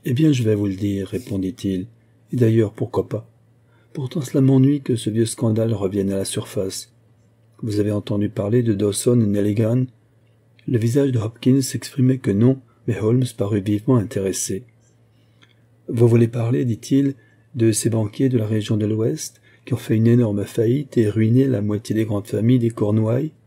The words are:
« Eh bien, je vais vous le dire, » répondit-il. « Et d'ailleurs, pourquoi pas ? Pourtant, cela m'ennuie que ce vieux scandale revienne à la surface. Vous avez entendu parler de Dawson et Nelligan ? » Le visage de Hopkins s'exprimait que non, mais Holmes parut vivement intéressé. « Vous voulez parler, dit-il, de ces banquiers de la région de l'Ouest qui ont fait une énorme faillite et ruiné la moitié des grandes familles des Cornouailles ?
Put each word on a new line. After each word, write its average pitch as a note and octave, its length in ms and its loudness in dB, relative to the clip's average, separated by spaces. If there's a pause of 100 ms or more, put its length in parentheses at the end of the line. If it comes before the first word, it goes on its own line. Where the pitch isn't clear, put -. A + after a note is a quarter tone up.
« - 0 -
Eh D3 80 -2
bien, D3+ 180 4
je B2+ 120 2
vais A2 120 2
vous G#2 120 0
le G2 80 -2
dire, » G2 360 -4
répondit-il. « F#2+ 760 -4 (460)
Et E3 40 -4
d'ailleurs, A2+ 360 2
pourquoi F#2+ 360 -4
pas ? - 220 -10 (640)
Pourtant, C#3+ 260 -8
cela C#3 220 -2
m'ennuie C3+ 400 4
que B2+ 120 -2
ce A#2 140 -4
vieux A2 180 0
scandale A2+ 460 -2
revienne G2 400 -2
à G2 60 -2
la F#2+ 80 -4
surface. - 680 -8 (720)
Vous G#2+ 180 -4
avez G#2 120 0
entendu G#2 360 -2
parler A2 340 0
de A2+ 120 0
Dawson G#2+ 480 0
et A2 40 2
Nelligan ? » G#2+ 600 0 (840)
Le B2+ 100 0
visage B2+ 340 0
de A#2+ 60 0
Hopkins B2+ 440 0
s'exprimait C3 560 -2
que - 120 -4
non, A#2+ 300 2 (260)
mais G#2 120 -2
Holmes A#2 280 2 (100)
parut G2+ 240 -2
vivement G#2 360 0
intéressé. « F#2+ 680 -4 (1200)
Vous A#2+ 200 4
voulez A#2 200 4
parler, A#2+ 360 -2
dit-il, C3+ 500 0 (400)
de A2+ 180 2
ces - 180 0
banquiers A2+ 400 0
de B2+ 80 0
la G#2+ 80 0
région G#2+ 300 -2
de G#2+ 100 0
l'Ouest A2 560 -4 (240)
qui - 80 -2
ont - 20 -4
fait A2+ 200 -2
une A2 100 4
énorme A2+ 380 4
faillite A#2 520 0
et A2 120 4
ruiné A2+ 380 4
la A#2 140 0
moitié G#2 340 -4
des A2 120 0
grandes G#2 200 -6
familles A2+ 320 2
des A#2 120 0
Cornouailles ? A2 640 0 (140)